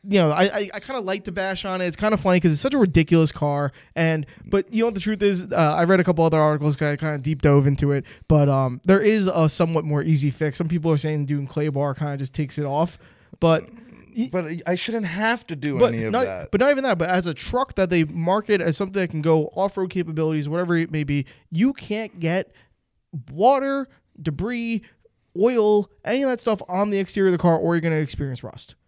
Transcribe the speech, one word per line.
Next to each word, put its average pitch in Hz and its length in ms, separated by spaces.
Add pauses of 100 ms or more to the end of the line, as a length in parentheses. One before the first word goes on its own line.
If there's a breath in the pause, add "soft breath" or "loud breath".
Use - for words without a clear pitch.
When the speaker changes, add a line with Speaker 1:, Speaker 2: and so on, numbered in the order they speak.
Speaker 1:
you 202 140
know, 156 120
I, 170 120
I, 202 300
I 208 80
kinda 262 180
like 190 260
to 196 60
bash 190 320
on 185 160
it. 180 60
It's 175 100
kinda 214 220
funny 180 240
'cause 170 100
it's 147 80
such 269 140
a 294 40
ridiculous 165 540
car. 143 400 (240 soft breath)
And, 160 300 (180 loud breath)
but 196 300
you 220 80
know 233 60
what 220 80
the 196 40
truth 202 220
is? 196 220
Uh, 185 120
I 165 300
read 185 160
a - 20
couple 165 220
other 160 140
articles, 151 360
kinda, 147 220
kinda 151 220
deep 143 220
dove 143 240
into 143 280
it. 135 100 (240 loud breath)
But, 147 220
um, 131 340
there 190 160
is 208 280
a 165 200
somewhat 165 380
more 147 180
easy 151 280
fix. 147 260
Some 170 100
people 160 240
are 151 60
saying 151 300
doing 143 200
clay 151 220
bar 139 260
kinda 143 220
just 135 160
takes 143 240
it 147 80
off. 151 340 (400 loud breath)
But 165 300 (460)
y- 240 160
Speaker 2:
But 180 140
I, 165 220
I 180 80
shouldn't 220 300
have 214 420
to 165 80
do 139 240
Speaker 1:
but 226 140
Speaker 2:
any 113 100
of 110 80
Speaker 1:
not, 247 140
Speaker 2:
that. 92 260
Speaker 1:
but 196 80
not 262 120
even 269 120
that. 226 140
But 175 120
as 180 160
a 165 80
truck - 420
that 190 140
they 170 140
market 180 580
as 160 160
something 196 240
that 175 80
can 156 120
go 160 340
off-road 190 340
capabilities, 160 600
whatever 175 280
it 165 140
may 156 140
be, 143 200 (240 soft breath)
you 220 240
can't 214 460
get 165 320 (800 soft breath)
water, 269 560 (340 soft breath)
debris, 220 600 (580 soft breath)
oil, 208 500 (160)
any 262 180
of 269 60
that 247 120
stuff 214 260
on 196 220
the 202 100
exterior 190 280
of 185 40
the 180 60
car, 165 200
or 170 180
you're 165 60
gonna 165 140
experience 135 480
rust. - 320 (120)